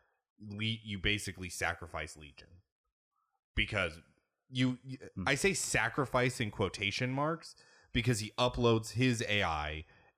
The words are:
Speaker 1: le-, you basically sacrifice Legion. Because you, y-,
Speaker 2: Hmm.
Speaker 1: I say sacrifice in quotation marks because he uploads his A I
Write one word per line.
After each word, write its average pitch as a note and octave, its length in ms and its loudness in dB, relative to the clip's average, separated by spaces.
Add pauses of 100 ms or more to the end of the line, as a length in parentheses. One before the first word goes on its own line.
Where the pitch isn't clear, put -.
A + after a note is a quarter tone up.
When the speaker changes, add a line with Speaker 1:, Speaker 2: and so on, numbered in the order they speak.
(400)
Speaker 1:
le-, G#2+ 440 -4
you G#2+ 140 -8
basically F#2+ 520 -2
sacrifice E2 680 -4
Legion. D2+ 300 -20 (1080)
Because F#2+ 440 0 (500)
you, B2+ 360 0
y-, C3 120 -12 (180)
Speaker 2:
Hmm. F#2+ 120 -4
Speaker 1:
I C#3 80 2
say G3 180 2
sacrifice B2 840 2
in G#2+ 120 -2
quotation G2+ 600 -2
marks D3+ 440 -4 (380)
because A#2+ 260 2
he G#2+ 180 -6
uploads A#2+ 540 4
his A#2+ 360 2
A G2+ 160 4
I D#2 420 -2 (320)